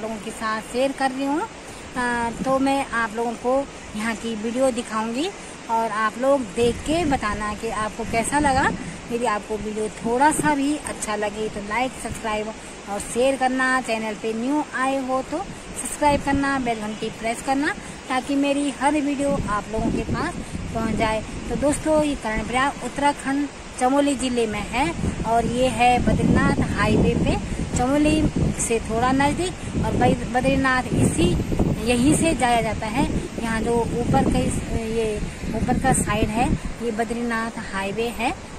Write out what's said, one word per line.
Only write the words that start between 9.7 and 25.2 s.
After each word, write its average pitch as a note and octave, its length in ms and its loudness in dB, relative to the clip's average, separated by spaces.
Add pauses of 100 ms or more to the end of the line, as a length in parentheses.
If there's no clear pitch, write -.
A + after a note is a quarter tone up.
थोड़ा B3 420 4
सा D4+ 240 2
भी C#4 220 2
अच्छा G#3+ 380 -6
लगे, G#3+ 340 -2
तो G#3 100 -8
like, A3 320 -2
subscribe G#3+ 560 -4 (420)
और G3+ 100 -4
share C4 380 2
करना। C4 440 2
Channel A3 340 -2
पे A3 180 -4
न्यू C4+ 300 0 (120)
आए C4+ 320 0
हो, C4 140 0
तो C#4 160 -6 (440)
subscribe C#4+ 400 2
करना, C#4 380 0
bell A#3 200 -2
घंटी G#3+ 300 -6
press A3+ 320 -6
करना, C#4 260 0 (420)
ताकि C4 260 0
मेरी C#4+ 340 2
हर C4 240 2
वीडियो C#4+ 360 0 (200)
आप G#3 220 -2
लोगों A3 200 0
के A#3 120 0
पास C4+ 300 -2 (420)
पहुंच A3+ 200 -2
जाए। A3 280 0 (260)
तो A#3+ 60 -2
दोस्तों, D4+ 480 2
ये C#4+ 120 0
कर्णप्रयाग A3 680 -2
उत्तराखंड C#4 640 0 (320)
चमोली C#4 360 4
ज़िले A#3+ 320 0
में G#3 160 -4
है A#3+ 300 0 (300)